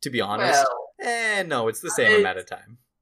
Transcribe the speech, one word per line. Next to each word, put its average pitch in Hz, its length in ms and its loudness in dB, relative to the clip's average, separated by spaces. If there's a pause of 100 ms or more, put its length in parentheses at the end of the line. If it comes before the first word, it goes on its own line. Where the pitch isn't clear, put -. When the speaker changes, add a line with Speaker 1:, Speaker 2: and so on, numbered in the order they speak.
Speaker 1:
to 139 100 -6
be 120 120 -2
honest. - 440 2
Speaker 2:
Well, - 200 -6 (160)
Speaker 1:
Eh, 226 420 0
no, 127 240 -2
it's 110 120 -4
the 160 100 -8
same 131 220 4
Speaker 2:
it 143 80 6
Speaker 1:
amount 92 180 0
of 87 80 -10
time. - 320 -16 (240)